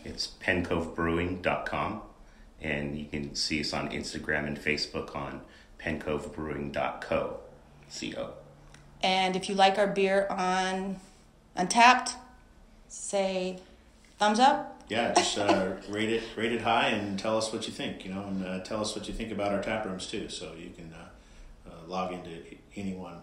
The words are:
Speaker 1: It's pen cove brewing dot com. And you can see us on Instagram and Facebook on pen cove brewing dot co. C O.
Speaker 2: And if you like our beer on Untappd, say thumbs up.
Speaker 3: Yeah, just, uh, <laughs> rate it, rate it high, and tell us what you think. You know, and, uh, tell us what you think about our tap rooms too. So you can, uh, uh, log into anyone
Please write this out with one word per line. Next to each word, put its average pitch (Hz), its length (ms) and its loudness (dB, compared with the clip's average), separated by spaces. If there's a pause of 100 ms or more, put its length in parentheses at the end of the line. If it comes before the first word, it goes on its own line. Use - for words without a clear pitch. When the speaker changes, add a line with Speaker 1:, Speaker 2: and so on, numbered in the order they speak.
Speaker 1:
It's - 220 -8
pen 90 380 0
cove 82 300 0
brewing 85 460 0
dot 76 240 2
com. 85 360 -2 (600)
And 73 360 -2
you 76 80 -8
can 71 300 -8
see 76 260 -2
us 73 120 -4
on 71 160 -2
Instagram 73 580 -4
and 73 120 -4
Facebook - 560 -4
on 67 260 -8 (360)
pen 76 240 -4
cove - 320 -4
brewing 71 380 -6
dot 67 300 -4
co. - 360 -2 (520)
C - 280 -8
O. - 140 -6 (720)
Speaker 2:
And 190 320 2
if 190 140 -4
you 202 60 -2
like 196 220 8
our 202 100 6
beer 196 440 4
on 185 680 0 (560)
Untappd, 233 580 8 (760)
say 185 720 -2 (580)
thumbs 214 220 6
up. - 500 4
Speaker 3:
Yeah, 107 240 2
just, - 240 4
uh, 98 440 4
<laughs> - 80 -12
rate 110 200 0
it, 113 140 0 (120)
rate 113 160 0
it 113 100 0
high, 120 280 4
and 101 300 -2
tell 110 180 2
us 107 160 -2
what 113 140 -4
you 113 60 -6
think. 107 320 -6
You 95 80 -8
know, 101 100 -4
and, 95 220 -4
uh, 92 140 -4
tell 107 220 -4
us 104 140 -2
what 98 120 -8
you 104 60 -6
think 110 180 -4
about 101 220 0
our 98 80 2
tap 107 240 -2
rooms 92 220 -6
too. 95 220 -6
So 80 280 -10
you 90 140 -12
can, 80 220 -16
uh, - 760 -20
uh, 82 180 -16
log 90 240 -2
into 85 200 -8 (440)
anyone 92 480 -6